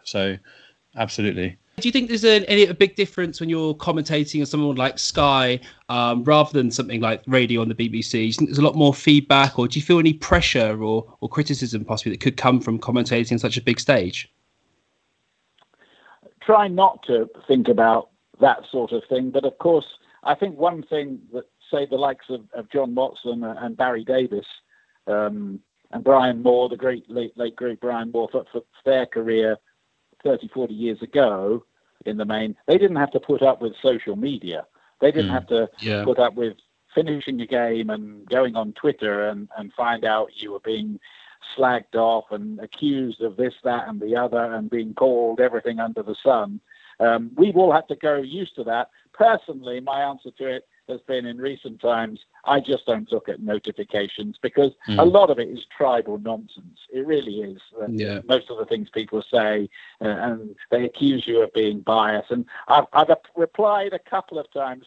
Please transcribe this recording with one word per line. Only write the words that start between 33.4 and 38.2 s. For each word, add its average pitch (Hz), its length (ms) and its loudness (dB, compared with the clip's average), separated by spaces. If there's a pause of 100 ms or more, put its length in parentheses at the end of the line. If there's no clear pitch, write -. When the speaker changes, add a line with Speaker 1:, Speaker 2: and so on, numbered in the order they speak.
Speaker 3:
up 131 200 4
with 110 200 -6
social 117 340 -2
media. 101 500 -6 (340)
They 139 120 4
didn't 151 180 0
Speaker 1:
Mm. - 40 -4
Speaker 3:
have 127 140 -4
to 113 220 0 (100)
Speaker 2:
Yeah. 107 240 -2
Speaker 3:
put 123 160 2
up 120 140 2
with 113 240 -6 (360)
finishing 147 480 -4
a 117 40 -8
game 113 440 -2
and 104 380 -12